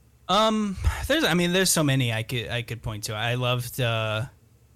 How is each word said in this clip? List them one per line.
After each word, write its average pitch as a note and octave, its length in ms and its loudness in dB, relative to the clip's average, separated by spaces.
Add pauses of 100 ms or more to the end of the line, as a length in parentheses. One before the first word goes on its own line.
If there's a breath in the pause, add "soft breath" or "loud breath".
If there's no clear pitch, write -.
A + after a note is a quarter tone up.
(280)
Um, G#3+ 480 2 (320 loud breath)
there's, D#4 160 2
I E3 100 2
mean, F3 180 2
there's F#3 180 4
so E3 120 2
many C3+ 300 2
I A2 100 -2
could, A2 260 -6
I A#2 140 -4
could A#2 200 -10
point G#2+ 220 -8
to. A2 100 -6
I A#2 200 -2
loved, B2 460 -2
uh, A2 440 0 (520)